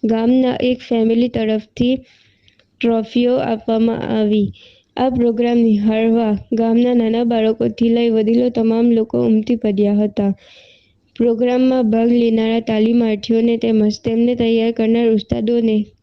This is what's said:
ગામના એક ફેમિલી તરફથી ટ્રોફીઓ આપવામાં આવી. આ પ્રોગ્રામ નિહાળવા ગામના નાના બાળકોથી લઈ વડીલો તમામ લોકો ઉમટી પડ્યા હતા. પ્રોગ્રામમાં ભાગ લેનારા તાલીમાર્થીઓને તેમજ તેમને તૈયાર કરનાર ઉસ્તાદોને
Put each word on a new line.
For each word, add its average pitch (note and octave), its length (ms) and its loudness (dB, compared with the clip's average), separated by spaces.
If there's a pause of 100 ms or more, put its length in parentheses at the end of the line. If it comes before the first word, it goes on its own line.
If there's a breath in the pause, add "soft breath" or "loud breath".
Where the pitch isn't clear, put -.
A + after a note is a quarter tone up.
ગામના A#3+ 580 0
એક B3 260 -2
ફેમિલી A3+ 420 0
તરફથી A3+ 640 -2
ટ્રોફીઓ - 1500 -4
આપવામાં A3+ 680 -2
આવી. G#3+ 380 0 (500 soft breath)
આ C4 140 0
પ્રોગ્રામ A#3+ 480 0
નિહાળવા A3 720 2 (200)
ગામના A#3 420 2
નાના A3+ 300 0
બાળકોથી A3+ 640 0
લઈ A#3 220 2
વડીલો A3+ 380 2
તમામ A3+ 420 0
લોકો A#3 340 0
ઉમટી A3 320 0
પડ્યા G#3 420 0
હતા. G3+ 320 -2 (840 soft breath)
પ્રોગ્રામમાં B3 760 0
ભાગ A3+ 220 2
લેનારા A3+ 540 0
તાલીમાર્થીઓને A3+ 920 0
તેમજ A3 460 0
તેમને A#3 320 0
તૈયાર A3+ 420 0
કરનાર A3+ 380 2
ઉસ્તાદોને A3+ 600 -2 (260)